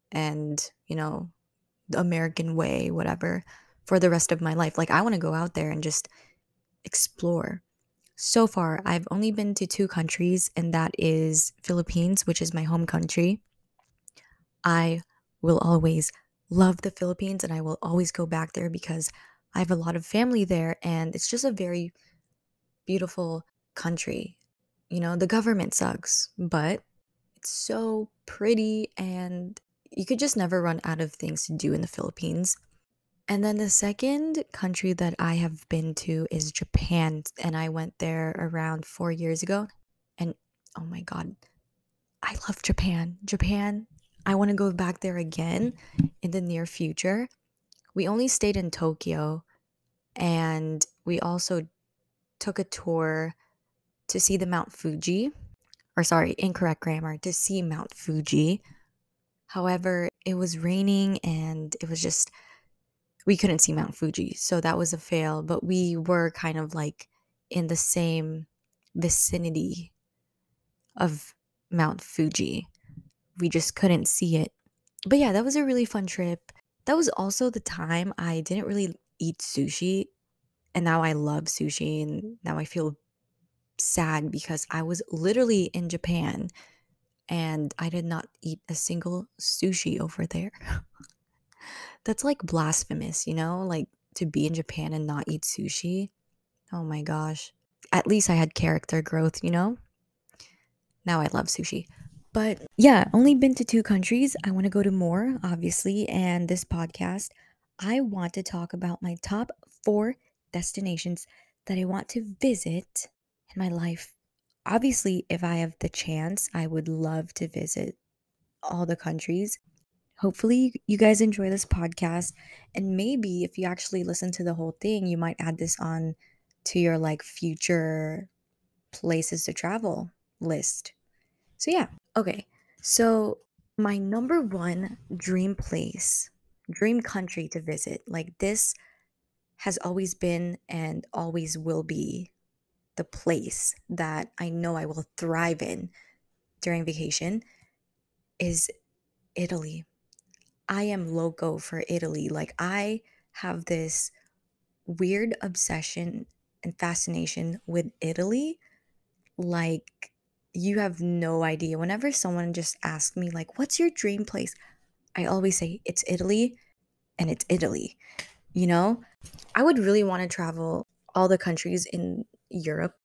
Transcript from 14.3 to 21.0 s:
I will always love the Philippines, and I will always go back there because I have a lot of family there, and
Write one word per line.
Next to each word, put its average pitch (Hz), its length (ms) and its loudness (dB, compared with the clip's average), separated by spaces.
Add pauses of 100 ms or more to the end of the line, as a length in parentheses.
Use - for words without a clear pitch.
I 165 400 2 (380)
will 165 180 6
always 160 540 4 (380)
love 180 320 4
the 190 100 -4
Philippines, 185 500 -4
and 170 100 -2
I 160 100 -4
will 156 200 -4
always 170 300 2
go 170 140 -2
back 160 260 -2
there 170 180 -4
because 165 400 -6 (460)
I - 20 0
have 180 140 2
a - 20 4
lot 170 220 0
of 165 100 -6
family 233 380 2
there, 165 400 0
and 165 320 -2